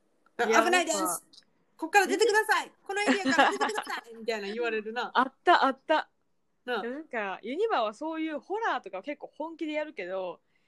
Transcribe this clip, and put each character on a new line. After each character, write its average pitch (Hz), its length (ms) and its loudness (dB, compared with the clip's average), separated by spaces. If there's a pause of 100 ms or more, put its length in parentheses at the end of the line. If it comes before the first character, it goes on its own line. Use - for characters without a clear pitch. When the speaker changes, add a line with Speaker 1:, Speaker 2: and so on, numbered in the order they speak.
(380)
Speaker 1:
あ、 240 80 0
Speaker 2:
い 214 60 2
や、 226 120 6
Speaker 1:
「危 349 60 2
な 359 120 4
い 330 40 0
で 320 60 -2
す。 320 60 0
Speaker 2:
な 190 80 0
ん - 20 -2
か、 170 140 -6 (560)
Speaker 1:
こ 320 100 -8
っ - 20 -6
か 415 100 6
ら 381 60 4
出 370 100 0
て 427 120 4
く 440 40 4
だ 427 140 4
さ 359 180 2
い。 - 80 -14 (120)
こ 392 100 -10
の 403 80 -2
エ 415 40 0
リ 392 160 2
ア 269 120 0
か 277 100 6
ら 262 80 2
出 - 60 -4
て - 80 0
く - 80 -2
だ 427 100 -6
さ 339 240 -10
い」 233 60 -20
Speaker 2:
<laughs> - 20 -18
Speaker 1:
み 226 80 -14
た 226 140 -2
い 202 40 -6
な 202 60 -6
言 220 140 -4
わ 233 80 0
れ 220 120 -2
る 214 120 -8
な。 233 220 -4
Speaker 2:
あ 240 80 4
っ 269 100 -6 (100)
た、 349 220 6
あ 269 40 6
っ 254 160 -6
た。 - 260 0 (520)
Speaker 1:
な 247 160 -4
あ。 - 40 -6
Speaker 2:
な 254 160 -6
ん 320 60 -14
か、 208 360 -6
ユ 247 140 -6
ニ 415 120 0
バ 339 160 2
は 214 120 -4
そ 320 220 -6
う 320 40 -4
い 320 100 -4
う 294 80 -6
ホ 403 200 -6
ラ 349 220 -2
ー - 0 -
と 190 100 -16
か 190 100 -10
結 294 160 -10
構 - 180 -16
本 311 220 -10
気 330 80 -8
で 302 80 -6
や 302 100 -4
る 302 100 -14
け 294 120 -10
ど、 185 340 -8 (280)